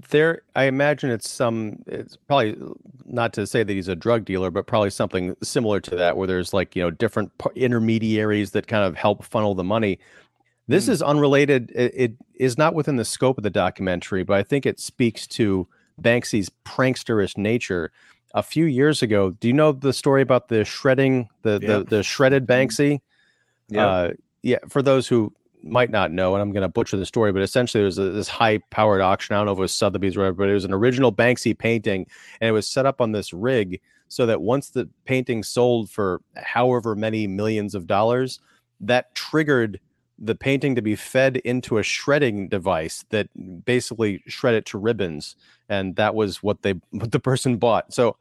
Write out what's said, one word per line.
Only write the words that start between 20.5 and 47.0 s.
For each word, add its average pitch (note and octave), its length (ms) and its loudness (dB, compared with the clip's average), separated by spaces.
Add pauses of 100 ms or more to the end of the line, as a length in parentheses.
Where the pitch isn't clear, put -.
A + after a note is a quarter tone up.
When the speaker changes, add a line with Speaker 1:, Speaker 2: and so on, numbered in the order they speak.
Speaker 1:
shredding, C3 640 2 (140)
the, G#2 180 2
Speaker 2:
Yep. G2+ 80 -2
Speaker 1:
the, G2+ 140 2 (120)
the G2+ 80 2
shredded C3+ 420 2
Speaker 2:
Mm-hmm. A2 60 0
Speaker 1:
Banksy? C3+ 480 2 (720)
Speaker 2:
Yep. G#2 100 -2
Speaker 1:
Uh, F#2 300 2 (340)
yeah, B2 140 2 (100)
for C#3+ 140 0
those C3+ 260 2
who A2+ 260 2 (300)
might A#2 260 0
not F#2+ 220 0
know, F#2 240 0
and G2+ 60 0
I'm G2+ 100 -2
gonna F#2+ 180 -2
butcher G#2+ 280 -2
the F#2+ 80 -2
story, G#2+ 260 0
but F#2+ 100 0
essentially A#2+ 400 0
there G2+ 60 4
was E2+ 100 -2
a, F#2+ 140 0
this G2 160 -6
high-powered G#2+ 760 2
auction. F#2+ 340 0
I G2+ 40 2
don't G#2 80 0
know G2+ 60 0
if F#2 40 -2
it F#2+ 40 -4
was F2+ 120 -2
Sotheby's F#2+ 420 0
or G2+ 40 -2
whatever, F#2+ 160 0
but G2 140 0
it G2+ 40 2
was G2 120 0
an F#2 80 -4
original B2 380 4
Banksy A#2 460 0
painting, G#2+ 480 -2 (360)
and A2+ 80 0
it - 20 2
was G#2+ 160 0
set C3+ 180 -2
up C3+ 160 0
on A2 120 0
this G2 200 -6
rig G2 480 -2 (280)
so - 160 0
that G#2+ 160 0
once B2 280 -2
the A2+ 180 -4 (180)
painting B2+ 360 -2
sold A#2+ 480 0
for F#2+ 320 -2 (140)
however A#2+ 600 0
many A2 320 -2
millions G#2 460 -2
of F2 140 -8
dollars, A#2 520 0 (420)
that A#2+ 340 0
triggered C3 640 0 (400)
the G#2+ 160 -4
painting C3+ 380 0
to A#2+ 80 0
be G#2+ 140 -2
fed C3 420 0
into B2 400 -2
a G2+ 60 0
shredding A#2+ 640 0
device E2+ 600 -4
that G#2 200 -2 (360)
basically A2+ 600 -2
shred B2 280 0
it G#2+ 100 -2
to - 120 -8
ribbons. G2 580 -4 (340)
And F#2+ 280 -2
that G#2+ 180 2
was G#2 260 -2
what G2+ 220 -2
they, G2+ 100 0 (160)
what A2 220 -6